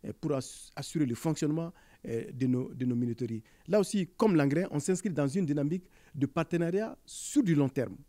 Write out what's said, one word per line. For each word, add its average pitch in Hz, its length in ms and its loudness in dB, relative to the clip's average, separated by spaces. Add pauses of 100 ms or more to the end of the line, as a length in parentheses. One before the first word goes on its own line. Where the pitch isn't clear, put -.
euh, - 120 -8
pour 151 140 -4
ass-, - 420 -8
assurer 147 300 -2
le 120 100 -2
fonctionnement, 160 560 -2 (380)
euh, 117 240 -4
de 131 140 -2
nos, 127 260 0
de 127 140 -4
nos 123 80 2
minoteries. 117 480 -2 (240)
Là 202 140 4
aussi, 185 360 0
comme 220 180 4
l'engrais, 147 360 4
on 147 80 -2
s'inscrit 185 320 0
dans 143 160 0
une 175 180 0
dynamique 147 400 0 (300)
de 139 120 0
partenariat 170 800 -2
sur - 380 0
du 170 120 4
long 143 140 6
terme 107 280 -2 (120)